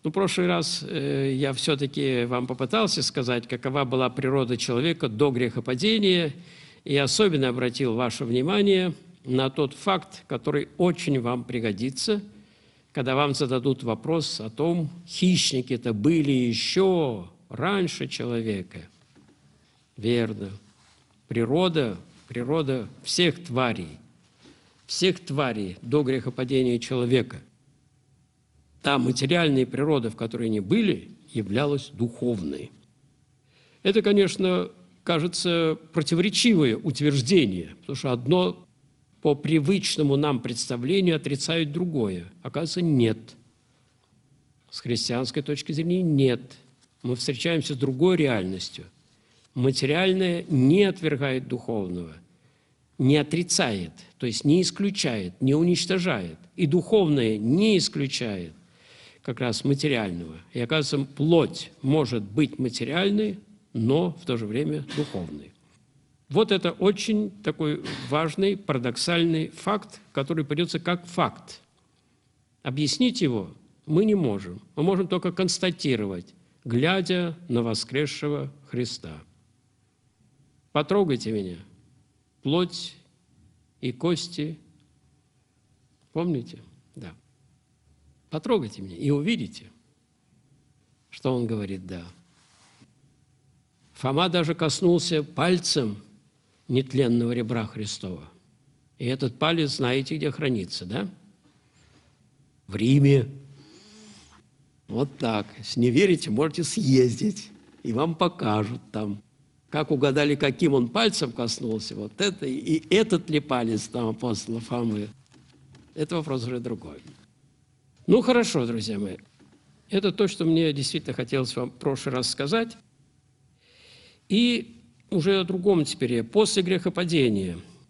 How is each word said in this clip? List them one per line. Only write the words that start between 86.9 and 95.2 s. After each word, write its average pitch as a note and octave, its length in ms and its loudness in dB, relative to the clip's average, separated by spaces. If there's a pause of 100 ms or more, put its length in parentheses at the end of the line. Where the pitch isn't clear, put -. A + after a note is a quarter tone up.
Да. E2+ 180 -16 (1200)
«Потрогайте D#3 500 -2
меня F#2+ 140 -12
и C#3+ 160 0
увидите». D3 540 -2 (1500)
Что C3 240 -4
он A#2+ 100 -2
говорит, G2 400 -6
да. F2+ 180 -12 (1900)
Фома D3 380 0
даже E3 260 0
коснулся E3 640 2